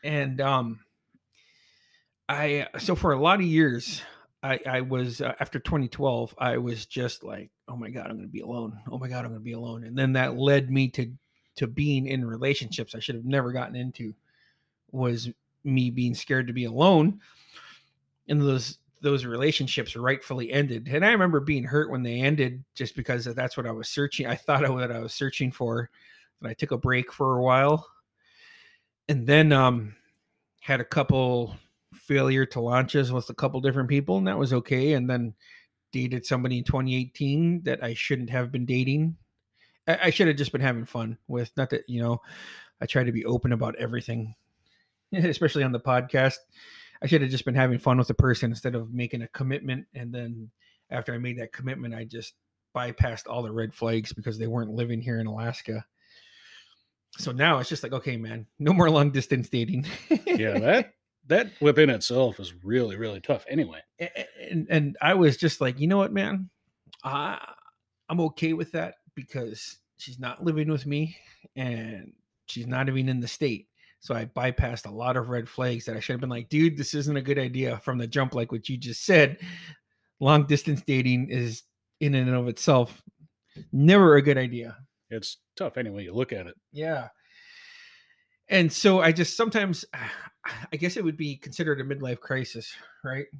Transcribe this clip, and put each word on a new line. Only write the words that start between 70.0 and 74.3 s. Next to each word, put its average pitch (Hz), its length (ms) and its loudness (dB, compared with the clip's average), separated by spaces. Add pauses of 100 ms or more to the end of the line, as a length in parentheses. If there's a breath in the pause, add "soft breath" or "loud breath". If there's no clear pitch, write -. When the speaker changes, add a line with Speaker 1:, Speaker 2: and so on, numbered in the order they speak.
Speaker 1:
not 127 240 -10
living 156 260 0
with 139 160 -2
me 151 300 -4 (400 soft breath)
and 113 560 -8 (340)
she's 120 200 -10
not 127 220 -2
even 131 200 0
in 127 120 0
the 120 80 -6
state." - 380 -4 (320 soft breath)
So - 160 -8
I 113 100 -4
bypassed 123 640 -4